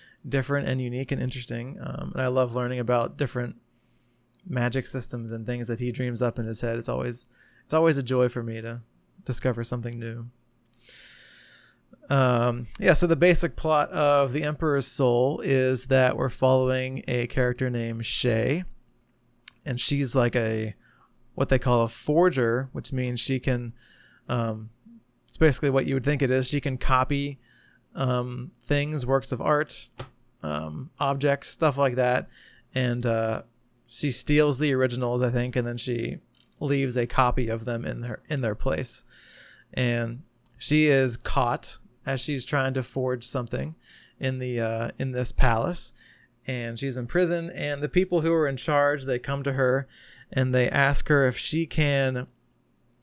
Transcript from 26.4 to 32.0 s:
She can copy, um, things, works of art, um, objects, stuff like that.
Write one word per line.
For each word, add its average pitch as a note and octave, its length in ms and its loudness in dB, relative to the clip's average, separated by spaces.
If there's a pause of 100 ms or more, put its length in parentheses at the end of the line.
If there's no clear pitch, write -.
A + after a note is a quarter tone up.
She C#3+ 140 -2
can C3 160 -4
copy, C#3 600 0 (560)
um, B2 560 -2 (100)
things, D3 440 -2
works C3+ 280 0
of A#2+ 80 -4
art, - 480 0 (520)
um, D#2 480 -6 (100)
objects, C#3 500 0
stuff D3 280 2
like C3+ 180 2
that. B2 340 0 (440)